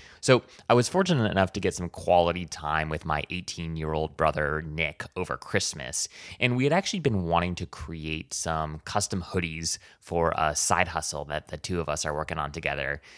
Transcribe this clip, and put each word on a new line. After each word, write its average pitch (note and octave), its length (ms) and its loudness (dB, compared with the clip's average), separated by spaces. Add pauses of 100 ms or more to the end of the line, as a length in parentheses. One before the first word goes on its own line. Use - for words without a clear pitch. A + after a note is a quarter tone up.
(220)
So B2+ 220 6 (260)
I A#2 60 8
was B2 120 6
fortunate F3 420 2
enough F#2 240 2
to G#2 60 -4
get F2+ 140 0
some F2 160 -6
quality F2 560 4
time D#2 420 -2
with D#2 180 -4
my D2+ 240 0
eighteen-year-old D#2+ 840 -4
brother, D#2 460 2
Nick, D#2 420 -4 (140)
over F#2 180 -4
Christmas, - 720 -4 (320)
and B2 160 2
we B2+ 80 2
had C#3+ 100 4
actually F#3+ 260 0
been A2+ 240 2
wanting E2+ 320 0
to F2 100 -6
create D#2 680 -8
some D#2 520 -4
custom G2+ 360 -2
hoodies E2 560 -4 (220)
for E2+ 380 2
a D2+ 180 2
side F2+ 340 2
hustle D2+ 360 -4
that D2 240 -6
the - 80 -8
two F2 240 -2
of D#2 80 -2
us D2+ 160 -2
are D2+ 100 -2
working D#2 220 -4
on D2 160 -4
together. C#2+ 480 -4 (160)